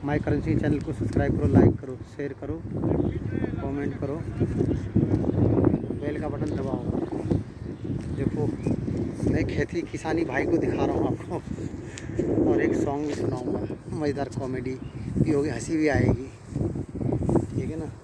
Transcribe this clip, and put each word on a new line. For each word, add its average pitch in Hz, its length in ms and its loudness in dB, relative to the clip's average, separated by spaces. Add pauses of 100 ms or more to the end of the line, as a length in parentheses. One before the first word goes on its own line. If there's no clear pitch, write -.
माय 147 140 2
करेंसी 151 360 2
चैनल 147 240 2
को 156 140 -4
सब्सक्राइब - 440 2
करो, 143 120 2
लाइक 135 300 8
करो, 131 160 -8 (200)
शेयर 143 260 -4
करो, 147 160 -6 (960)
कमेंट 143 440 -2
करो, 139 160 -2 (1800)
बेल 143 260 -2
का 151 80 -2
बटन 143 260 -2
दबाओ। 135 220 -2 (1400)
देखो, 147 300 0 (880)
मैं - 160 4
खेती 156 360 -2
किसानी 160 420 -2
भाई 139 200 0
को 170 120 2
दिखा - 280 2
रहा 139 100 2
हूँ - 120 2
आपको, - 280 -4 (1160)
और - 100 4
एक - 140 2
सॉन्ग 147 320 0
भी 147 80 -2
सुनाऊँगा, - 460 -2 (340)
मज़ेदार 139 340 -2 (100)
कॉमेडी 127 360 -4 (420)
भी 156 140 4
होगी, 147 180 2
हंसी 135 280 -2
भी 156 120 4
आएगी, 127 400 4 (1300)
ठीक - 140 -2
है 156 80 -6
ना? 160 80 -6 (180)